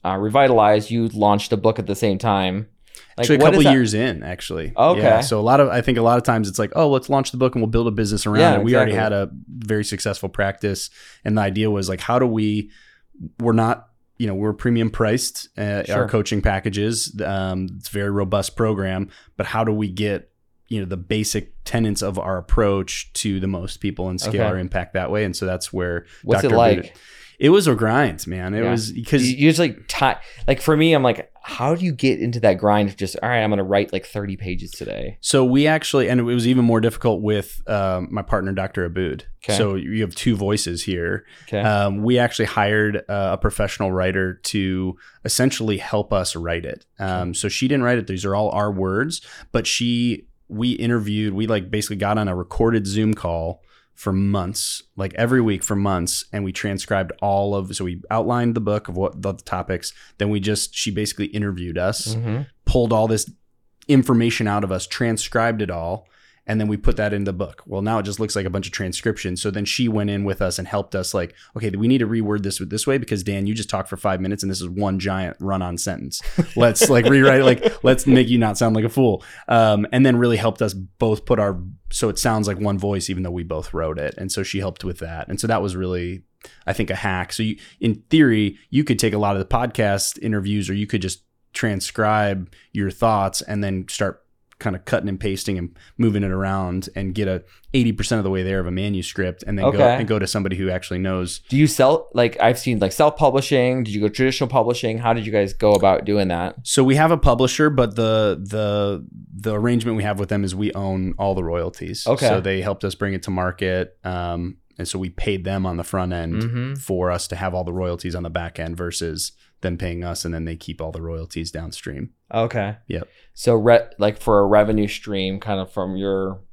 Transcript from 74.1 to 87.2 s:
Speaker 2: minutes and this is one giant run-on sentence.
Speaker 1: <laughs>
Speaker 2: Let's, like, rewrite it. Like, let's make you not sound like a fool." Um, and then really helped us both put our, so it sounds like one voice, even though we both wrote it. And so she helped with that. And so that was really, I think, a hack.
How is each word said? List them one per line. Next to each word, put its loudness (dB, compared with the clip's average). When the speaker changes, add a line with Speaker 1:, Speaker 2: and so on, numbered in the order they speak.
Speaker 2:
minutes -4
and -4
this -6
is -8
one -2
giant -4
run-on -4
sentence. -8
Speaker 1:
<laughs> -4
Speaker 2:
Let's, 4
like, 6
rewrite 8
it. 4
Like, 4
let's 4
make 6
you 4
not 2
sound 2
like 2
a 0
fool." 2
Um, 6
and 6
then 6
really 4
helped -2
us 0
both -2
put 4
our, 0
so 0
it -4
sounds 0
like -4
one 0
voice, -2
even -4
though -6
we -6
both -6
wrote -4
it. -4
And -8
so -4
she -6
helped -6
with -6
that. -10
And -8
so -2
that 0
was -4
really, -6
I -2
think, -2
a -4
hack. -4